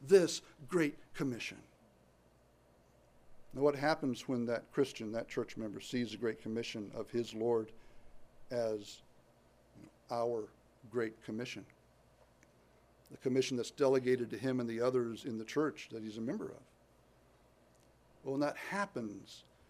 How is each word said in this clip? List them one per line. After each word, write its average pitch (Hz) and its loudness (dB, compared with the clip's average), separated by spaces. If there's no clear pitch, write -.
this 165 8
Great 165 4
Commission. 123 -2
Now, 131 -2
what 147 8
happens 143 2
when 120 2
that 117 -2
Christian, - 0
that 113 -4
church - -4
member, 107 -6
sees 120 -2
the 107 -8
Great 113 -2
Commission 110 -6
of 110 -6
his 117 -2
Lord 113 2
as 110 -4
our 117 -2
Great 113 -2
Commission? 110 -6
The - -18
commission 131 2
that's 117 -2
delegated 127 4
to 110 -6
him 127 0
and 117 -2
the 113 -2
others 120 2
in 113 -4
the 110 -6
church 147 -2
that 113 -8
he's 107 -8
a 113 -4
member 139 -4
of. - -12
Well, 135 -2
when 139 0
that 147 0
happens, 117 -6